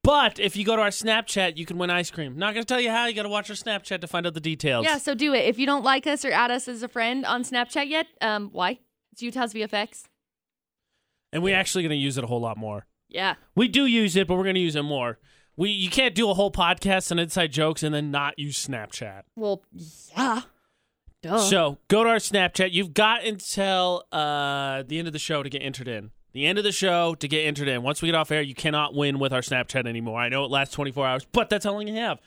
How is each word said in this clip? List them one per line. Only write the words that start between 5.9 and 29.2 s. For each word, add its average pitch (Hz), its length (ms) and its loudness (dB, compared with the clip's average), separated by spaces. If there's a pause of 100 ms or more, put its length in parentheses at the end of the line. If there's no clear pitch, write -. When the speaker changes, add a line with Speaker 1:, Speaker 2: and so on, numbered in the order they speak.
Speaker 2:
us 294 180 -2
or 262 80 0
add 240 180 4
us 247 160 -2
as 240 160 -10
a 240 60 -8
friend 247 380 -2
on 247 180 0
Snapchat 254 460 -2
yet, 311 160 0 (160)
um, 208 300 -2
why? 180 260 -2 (340)
It's - 80 -20
Utah's 240 320 -4
V 214 120 -4
F 208 100 -6
X. 208 300 -4 (1300)
Speaker 1:
And 165 80 -2
we're 190 140 2
actually 190 260 0
gonna 156 140 0
use 139 200 -2
it 131 80 -4
a 110 40 -8
whole 120 120 0
lot 113 160 -4
more. 107 300 -10 (240)
Speaker 2:
Yeah. 185 240 -2 (200)
Speaker 1:
We 233 140 4
do 277 160 4
use 220 320 4
it, 190 100 4
but 180 100 2
we're 190 80 0
gonna 190 160 2
use 160 160 0
it 147 60 0
more. 131 360 -4 (380)
We, 196 140 0
you 190 200 -2
can't 254 240 2
do 214 160 4
a 180 40 4
whole 196 180 2
podcast 185 580 2
on 170 80 2
inside 170 320 0
jokes 156 320 0
and 151 100 0
then 147 200 -2
not 143 260 -2
use 143 260 -6
Snapchat. 107 580 -10 (120)
Speaker 2:
Well, 202 300 -4 (520)
yeah. 247 260 0 (800)
Duh. 180 200 0
Speaker 1:
So 180 380 2 (100)
go 220 160 6
to 233 60 6
our 226 80 4
Snapchat. 185 540 2
You've 170 220 -2
got 214 300 4
until, 185 880 0
uh, 139 760 -2
the 151 140 -4
end 170 80 -6
of 151 40 -8
the 151 60 -8
show 151 240 -2
to 139 80 -8
get 139 80 -6
entered 131 300 -8
in. 107 240 -8 (200)
The 139 140 0
end 190 120 4
of 202 60 0
the 202 60 2
show 175 460 2
to 147 100 -8
get 156 140 2
entered 147 260 -2
in. 123 160 0
Once 143 180 -2
we 170 60 -2
get 165 80 2
off 156 160 2
air, 151 100 2
you 139 140 -6
cannot 151 400 0
win 143 240 2
with 135 140 0